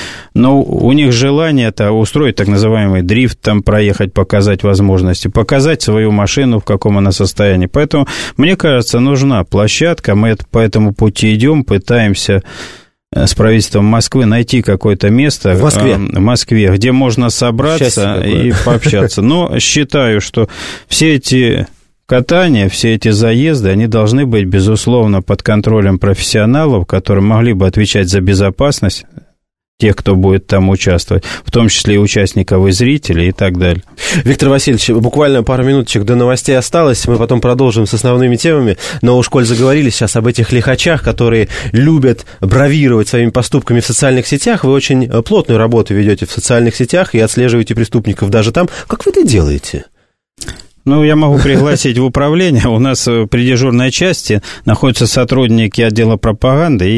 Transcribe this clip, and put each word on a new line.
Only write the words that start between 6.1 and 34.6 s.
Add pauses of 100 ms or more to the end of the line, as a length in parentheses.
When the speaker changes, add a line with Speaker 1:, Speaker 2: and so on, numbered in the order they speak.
Speaker 1:
машину,
в
каком
она
состоянии.
Поэтому, (280)
мне
кажется,
нужна
площадка,
мы
это,
по
этому
пути
идём,
пытаемся, (720)
э,
с
правительством
Москвы
найти
какое-то
место,
Speaker 2:
В
Москве?
Speaker 1:
эм,
в
Москве,
где
можно
собраться
Speaker 2:
Счастье (140)
какое.
Speaker 1:
и (120)
пообщаться.
Но
считаю,
что (400)
все
эти (400)
катания,
все
эти
заезды,
они
должны
быть,
безусловно,
под
контролем
профессионалов,
которые
могли
бы
отвечать
за
безопасность (760)
тех,
кто
будет
там
участвовать, (200)
в
том
числе
и
участников,
и
зрителей,
и
так
далее. (420)
Speaker 2:
Виктор
Васильевич,